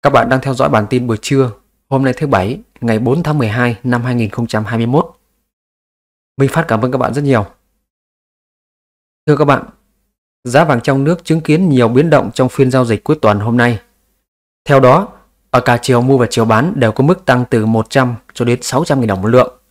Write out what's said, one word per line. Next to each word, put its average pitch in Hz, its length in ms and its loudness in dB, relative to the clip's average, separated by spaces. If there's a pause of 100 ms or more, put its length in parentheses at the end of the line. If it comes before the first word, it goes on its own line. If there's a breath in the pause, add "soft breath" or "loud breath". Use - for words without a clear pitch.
Các 147 80 0
bạn 120 200 2
đang 131 120 0
theo 135 120 -4
dõi 131 160 -2
bản 110 200 0
tin 123 180 -2
buổi 110 140 -2
trưa, 135 300 0 (380)
hôm 135 140 0
nay 131 140 0
thứ 151 100 -4
Bảy, 113 320 0 (220)
ngày 113 180 0
bốn 139 240 -2
tháng 151 140 -2
mười 120 100 0
hai 120 360 -2
năm 120 200 -2
hai 123 120 -4
nghìn 113 140 -2
không 117 180 -6
trăm 110 180 -4
hai 113 120 -6
mươi 117 80 -2
mốt. 131 200 0 (1300)
Minh 135 160 0
Phát 165 140 -2
cảm 110 140 0
ơn 127 100 -2
các 131 60 -4
bạn 120 160 -2
rất 147 100 -4
nhiều. 123 220 0 (1800)
Thưa 147 100 2
các 151 80 2
bạn, 139 200 0 (760)
giá 127 200 2
vàng 135 180 0
trong 135 220 0
nước 170 220 -2
chứng 160 160 -2
kiến 160 280 0
nhiều 123 180 4
biến 135 220 2
động 117 240 2
trong 127 160 0
phiên 127 220 0
giao 127 140 2
dịch 110 180 -4
cuối 156 180 -2
tuần 104 180 2
hôm 117 180 -2
nay. 120 220 2 (880)
Theo 139 140 4
đó, 135 340 4 (380)
ở 123 100 2
cả 120 200 0
chiều 120 200 0
mua 135 160 2
và 120 120 2
chiều 113 160 -2
bán 113 300 0
đều 120 160 0
có 131 120 -2
mức 180 220 0
tăng 123 240 0
từ 110 160 0
một 110 240 -2
trăm 127 260 0 (180)
cho 123 120 -4
đến 120 160 0
sáu 131 240 -2
trăm 135 140 0
nghìn 117 80 0
đồng 95 140 -2
một 101 60 -2
lượng. 120 320 2 (120)